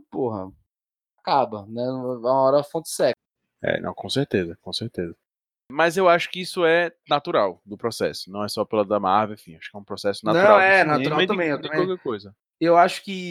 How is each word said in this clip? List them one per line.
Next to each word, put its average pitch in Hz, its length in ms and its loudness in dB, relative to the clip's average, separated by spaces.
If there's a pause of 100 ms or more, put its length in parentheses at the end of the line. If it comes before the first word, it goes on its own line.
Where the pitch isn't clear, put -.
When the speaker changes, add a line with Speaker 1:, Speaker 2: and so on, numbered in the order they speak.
(100)
Speaker 1:
porra, 107 400 -6 (680)
acaba, 117 480 -2
né? 113 140 -8
Uma 127 600 -2
hora 135 180 4
a 139 40 -2
fonte 160 240 -8
seca. 139 260 0 (480)
Speaker 2:
É, 50 180 0
não, 87 140 -8
com - 140 -12
certeza, 98 520 -4
com 92 120 -16
certeza. 90 420 -8 (560)
Mas 160 280 0
eu 190 100 4
acho 170 220 2
que 180 100 -10
isso 180 240 -4
é 165 260 2 (160)
natural 143 560 0
do 101 140 -14
processo, 98 540 -4
não 104 120 -6
é 104 60 -4
só 107 160 -4
pela 107 220 0
da 104 120 0
Marvel, 101 360 0
enfim, 87 200 -20
acho - 160 -18
que - 60 -16
é - 40 -14
um 101 40 -18
processo 101 400 -6
Speaker 1:
Não, 107 80 0
Speaker 2:
natural 202 240 8
do 190 60 6
Speaker 1:
é, 190 160 6
Speaker 2:
cinema 156 180 4
Speaker 1:
natural 147 220 0
Speaker 2:
e 156 40 2
de, 185 60 0
Speaker 1:
também, 185 220 0
eu 143 80 -2
Speaker 2:
de - 60 -14
Speaker 1:
também. 156 220 -2
Speaker 2:
qualquer 185 160 -6
coisa. 101 320 -8 (240)
Speaker 1:
Eu 170 200 4
acho 175 260 4
que 202 80 -10 (180)